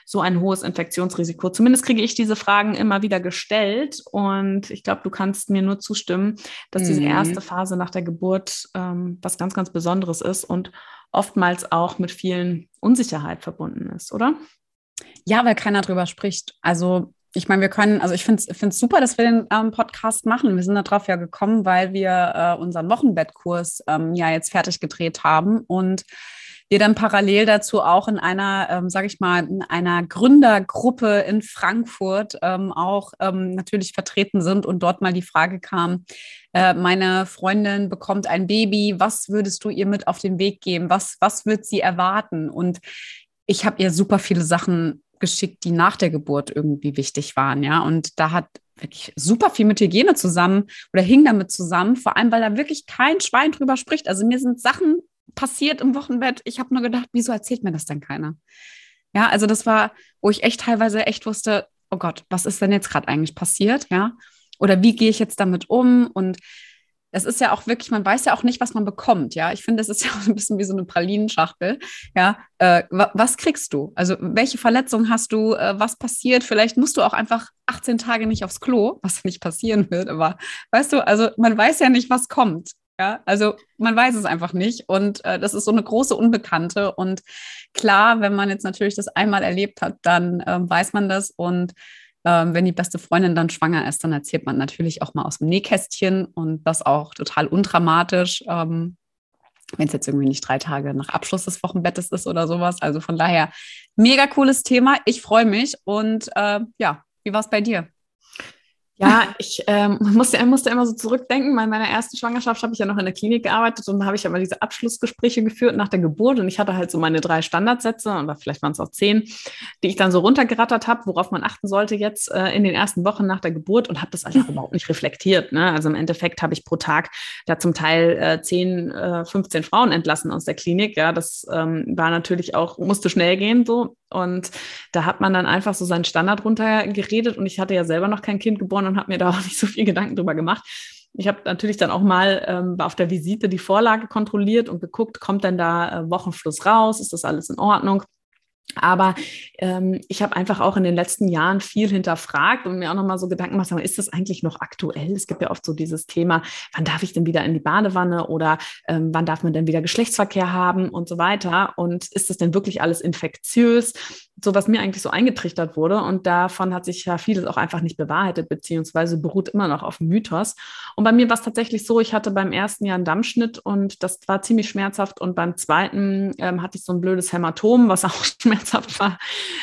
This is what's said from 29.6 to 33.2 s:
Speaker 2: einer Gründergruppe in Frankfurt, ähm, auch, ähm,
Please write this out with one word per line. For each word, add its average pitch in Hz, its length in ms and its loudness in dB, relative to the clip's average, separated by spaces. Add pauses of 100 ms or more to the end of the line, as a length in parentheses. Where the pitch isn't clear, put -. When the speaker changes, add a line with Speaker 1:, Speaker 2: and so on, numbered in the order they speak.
Speaker 2:
einer 175 420 0
Gründergruppe 226 1200 6
in 208 160 0
Frankfurt, 202 1000 -4
ähm, 185 300 -2
auch, 190 460 -2
ähm, 185 380 -2